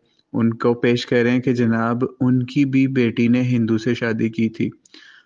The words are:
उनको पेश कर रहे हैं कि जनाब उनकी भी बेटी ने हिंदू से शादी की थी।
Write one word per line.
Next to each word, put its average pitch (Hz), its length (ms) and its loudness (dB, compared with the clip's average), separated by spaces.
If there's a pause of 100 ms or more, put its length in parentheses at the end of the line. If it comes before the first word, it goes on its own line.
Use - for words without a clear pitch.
(340)
उनको 117 400 0
पेश 120 320 0
कर 120 180 2
रहे 120 100 2
हैं 127 80 0
कि 131 120 0
जनाब 120 680 -2
उनकी 127 440 0
भी 135 220 2
बेटी 120 420 0
ने 123 120 2
हिंदू 117 360 0
से 117 180 -2
शादी 113 340 -2
की 113 200 -2
थी। - 220 -4 (540)